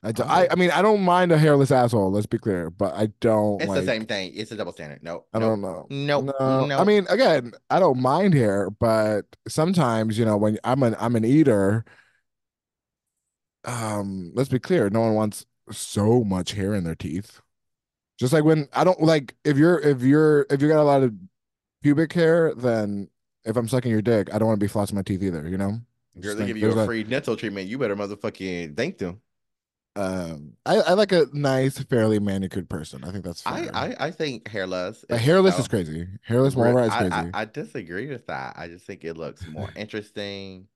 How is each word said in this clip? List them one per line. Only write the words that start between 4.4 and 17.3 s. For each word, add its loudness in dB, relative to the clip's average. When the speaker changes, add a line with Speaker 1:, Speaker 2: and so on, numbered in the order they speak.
Speaker 2:
a -12
double -8
standard. -16
No, -12
Speaker 1:
I -2
Speaker 2:
nope, 2
Speaker 1:
don't -2
know. -10
Speaker 2:
nope, -2
Speaker 1:
No. 0
I 2
Speaker 2:
nope. 2
Speaker 1:
mean, 4
again, 2
I 2
don't 4
mind 4
hair, 2
but 0
sometimes, 0
you 2
know, 2
when 2
I'm 2
an, 2
I'm 0
an 0
eater, 4
um, -6
let's -2
be 0
clear, 2
no 0
one 2
wants -2
so 2
much -2
hair -2
in -2
their -6
teeth. -10